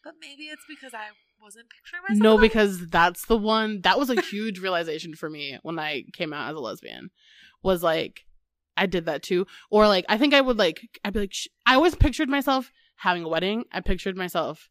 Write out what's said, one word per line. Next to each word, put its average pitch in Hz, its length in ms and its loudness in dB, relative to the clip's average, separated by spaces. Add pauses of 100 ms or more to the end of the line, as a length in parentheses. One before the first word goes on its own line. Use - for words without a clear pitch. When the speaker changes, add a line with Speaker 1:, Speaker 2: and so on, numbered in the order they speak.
Speaker 1:
But 320 160 -18
maybe 285 240 -20
it's 302 240 -16
because 262 260 -18
I 214 160 -14 (320)
wasn't 214 280 -20
picturing - 380 -16
myself 208 160 4
Speaker 2:
No, 220 120 8
Speaker 1:
with 214 80 6
a 220 40 6
Speaker 2:
because 202 420 0
that's 175 360 2
the 226 120 2
one, 214 440 -2
that 185 180 4
was 277 100 -2
a 254 120 2
Speaker 1:
<laughs> - 0 -
Speaker 2:
huge 208 380 -6
realization 170 560 -4
for 160 140 -10
me 143 340 -12
when 165 160 -8
I 151 340 -6
came 160 200 -8
out 139 160 -8
as 151 60 -10
a 160 40 -10
lesbian, 87 520 -12 (520)
was, 180 200 0
like, 160 420 -2 (520)
I 185 100 2
did 170 180 -2
that 156 160 -4
too. 185 240 -2 (240)
Or, 214 180 6
like, 190 220 4
I 214 80 2
think 277 160 4
I 277 80 8
would, 254 160 2
like, 220 240 0 (240)
I'd 202 80 -4
be 220 60 -2
like, 202 140 -4
sh-, - 140 -8 (200)
I 254 80 6
always 311 200 4
pictured 285 340 2
myself 269 420 0 (240)
having 175 280 0
a 165 60 -6
wedding. 190 420 -2
I - 100 -6
pictured 190 360 -2
myself 165 540 -6